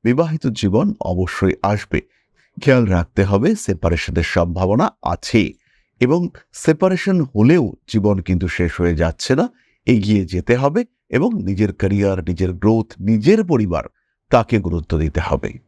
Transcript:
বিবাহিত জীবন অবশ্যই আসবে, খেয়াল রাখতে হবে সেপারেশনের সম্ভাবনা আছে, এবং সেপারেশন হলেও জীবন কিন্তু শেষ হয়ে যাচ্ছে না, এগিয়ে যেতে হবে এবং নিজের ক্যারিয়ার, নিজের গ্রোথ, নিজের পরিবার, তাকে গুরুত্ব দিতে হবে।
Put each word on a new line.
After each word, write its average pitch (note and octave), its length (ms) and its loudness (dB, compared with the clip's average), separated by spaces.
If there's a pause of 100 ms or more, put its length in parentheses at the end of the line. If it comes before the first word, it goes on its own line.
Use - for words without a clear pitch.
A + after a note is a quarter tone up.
বিবাহিত D#3 440 0
জীবন G#2+ 400 0 (120)
অবশ্যই F#2 600 -2
আসবে, G2+ 380 -2 (580)
খেয়াল B2+ 280 4
রাখতে F#2 380 0
হবে G2+ 320 2
সেপারেশনের E2+ 800 -2
সম্ভাবনা F#2 500 0 (160)
আছে, - 420 0 (580)
এবং C#3+ 180 2 (340)
সেপারেশন F#3 680 0
হলেও C3 440 4 (220)
জীবন G#2 340 0
কিন্তু F2+ 260 -2
শেষ E2+ 240 -2 (100)
হয়ে E2+ 140 2
যাচ্ছে E2 400 -2
না, F#3 100 2 (420)
এগিয়ে G#2 380 2
যেতে F2+ 300 -2
হবে C#3+ 260 0 (280)
এবং E3+ 200 0 (180)
নিজের G2 260 0
ক্যারিয়ার, G2 500 0
নিজের F#2 300 -4
গ্রোথ, A2 340 0 (120)
নিজের A2+ 460 2
পরিবার, G2 380 -2 (480)
তাকে A#2 280 2
গুরুত্ব E2+ 400 -4
দিতে D#2 200 -2
হবে। - 300 -4 (180)